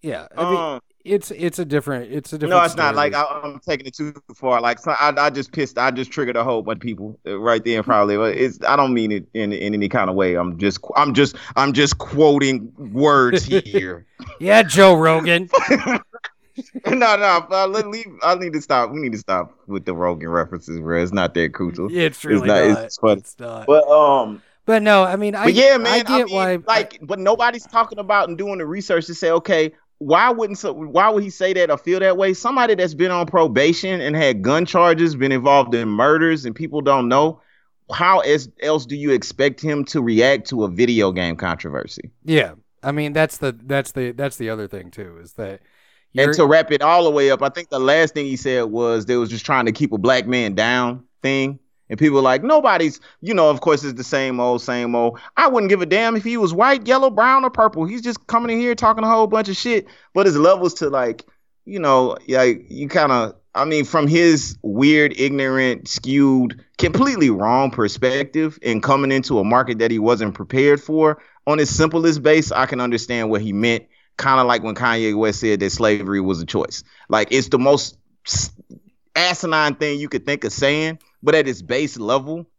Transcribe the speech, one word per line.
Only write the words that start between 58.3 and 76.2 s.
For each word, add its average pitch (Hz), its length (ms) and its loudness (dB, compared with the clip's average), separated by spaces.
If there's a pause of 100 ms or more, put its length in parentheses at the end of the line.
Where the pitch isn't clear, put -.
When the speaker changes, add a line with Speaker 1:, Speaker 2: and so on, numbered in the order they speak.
Speaker 2:
in 226 100 -2
here 240 140 -2
talking 220 300 0
a 220 40 0
whole 226 200 4
bunch 208 220 -2
of 190 60 -4
shit." 233 300 -2 (300)
But 196 100 2
his 170 100 4
levels 175 400 4
to, 151 140 -4
like, 123 340 -2 (400)
you 196 140 -12
know, 135 400 2 (100)
like, 127 420 2
you 143 200 -10
kinda, 131 460 0 (180)
I 139 120 0
mean, 151 200 -2
from 151 220 0
his 165 560 2
weird, 139 560 2
ignorant, 131 680 -2
skewed, 131 720 0 (200)
completely 175 500 2
wrong 117 400 2
perspective 139 920 -2
and 113 180 -2
coming 139 300 2
into 131 260 0
a 98 60 2
market 120 340 0
that 113 140 0
he 113 80 -2
wasn't 107 340 0
prepared 143 480 2
for, 156 400 0 (240)
on 151 140 0
his 147 100 0
simplest 160 540 0
base, 156 280 4
I 127 140 0
can 127 160 -6
understand 120 480 -4
what 107 120 -2
he 107 120 -6
meant. 113 300 0 (340)
Kinda 135 260 2
like 120 200 0
when 107 100 -6
Kanye 113 420 0
West 107 240 0
said 107 200 0
that 98 120 -2
slavery 101 480 0
was 92 220 -2